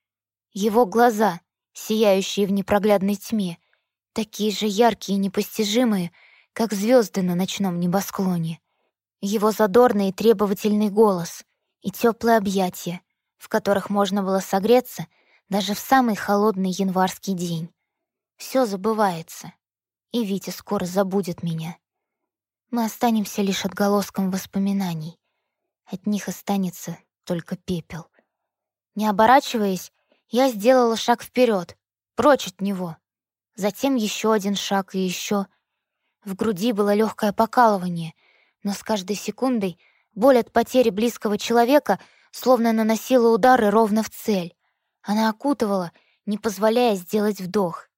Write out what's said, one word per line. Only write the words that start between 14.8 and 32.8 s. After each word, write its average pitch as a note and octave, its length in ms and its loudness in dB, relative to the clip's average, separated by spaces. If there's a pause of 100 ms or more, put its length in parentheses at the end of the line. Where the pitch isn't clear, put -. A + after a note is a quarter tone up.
даже G3 240 -2
в - 40 -6
самый B3 380 2
холодный G3+ 540 0
январский F#3+ 640 -2
день. E3+ 360 -6 (680)
Все - 280 -2
забывается, G3 880 -4 (580)
и A#3 140 -2
Витя F#3+ 260 -6
скоро F#3+ 360 -6
забудет F#3 560 -4
меня. E3 340 -8 (960)
Мы A#3 160 -2
останемся A3 560 -2
лишь G3 240 -2
отголоском G3+ 640 -2
воспоминаний. F#3+ 880 -4 (640)
От - 220 -14
них G#3 220 -4
останется F#3 720 -6 (260)
только F3 320 -6
пепел. E3 500 -10 (880)
Не G#3 120 -2
оборачиваясь, G#3+ 840 2 (360)
я C4 220 2
сделала A#3 460 2
шаг A#3 260 0
вперед, A3+ 540 0 (380)
прочь C4 340 4
от - 140 -14
него. F#3 340 -6 (600)